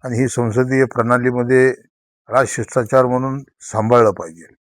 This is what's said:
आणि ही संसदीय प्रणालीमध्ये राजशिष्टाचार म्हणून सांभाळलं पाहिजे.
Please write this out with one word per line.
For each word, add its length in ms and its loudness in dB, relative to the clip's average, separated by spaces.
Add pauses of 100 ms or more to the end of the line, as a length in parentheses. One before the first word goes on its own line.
आणि 180 -4
ही 60 0
संसदीय 580 0
प्रणालीमध्ये 840 0 (580)
राजशिष्टाचार 760 0
म्हणून 380 -4 (180)
सांभाळलं 500 2
पाहिजे. 520 -14